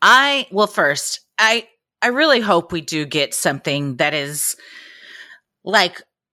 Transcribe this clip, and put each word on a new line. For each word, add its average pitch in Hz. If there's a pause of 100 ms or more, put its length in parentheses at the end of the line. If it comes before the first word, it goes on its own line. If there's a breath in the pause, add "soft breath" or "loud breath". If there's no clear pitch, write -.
I, 262
well, 202
first, 151 (180)
I, 220 (340)
I 233
really 269
hope 180
we 170
do 151
get 143
something 143
that 147
is, 147 (1080 loud breath)
like, 185 (300)